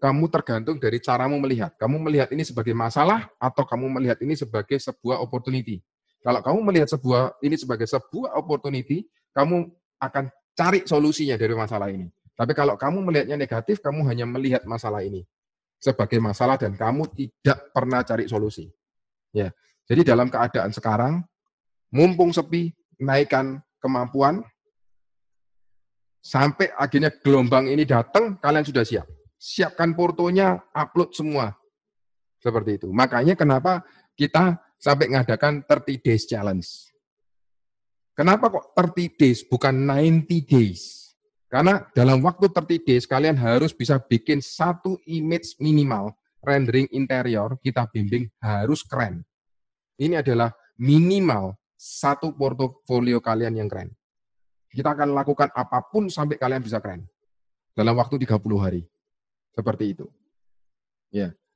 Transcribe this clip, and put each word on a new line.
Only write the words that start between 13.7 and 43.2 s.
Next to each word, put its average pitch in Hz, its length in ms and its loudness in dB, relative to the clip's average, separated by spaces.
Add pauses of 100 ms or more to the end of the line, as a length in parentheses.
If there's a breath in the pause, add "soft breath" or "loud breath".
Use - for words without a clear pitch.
kamu 147 240 -2
hanya 120 160 -4
melihat 127 400 -2
masalah 110 400 -6
ini 98 240 -10 (540)
sebagai 117 400 0
masalah 123 320 0
dan 104 240 -4
kamu 131 320 -2
tidak - 640 -4
pernah 127 320 0
cari 113 240 -2
solusi. 104 400 -4 (640)
Ya, 98 160 -2 (400)
jadi 131 240 4
dalam 123 160 2
keadaan 113 400 -2
sekarang, 123 560 -2 (640)
mumpung 170 400 4
sepi, 170 400 -2 (320)
naikkan 135 560 0 (240)
kemampuan, 135 640 0 (1800)
sampai 143 560 0
akhirnya 143 320 2
gelombang 135 560 2
ini 143 160 2
datang, 180 560 2
kalian 151 240 2
sudah 135 240 0
siap. 104 240 -6 (320)
Siapkan 170 560 -2
portonya, 180 720 2
upload 165 480 -2
semua. 147 320 -2 (880)
Seperti 110 400 -2
itu. 92 160 -10
Makanya 127 400 4
kenapa 165 480 2 (320 soft breath)
kita 170 480 2 (160)
sampai 143 320 2
ngadakan 135 560 0
thirty 135 320 0
days 113 320 0
challenge. 101 640 -6 (1200)
Kenapa 196 400 2
kok - 160 -6
thirty 175 400 0
days, 127 320 4
bukan 131 400 0
ninety 156 640 2
days? 110 640 2 (400)
Karena 175 420 2
dalam 131 320 6
waktu 185 240 2
thirty 170 320 -2
days, 123 240 2
kalian 147 320 2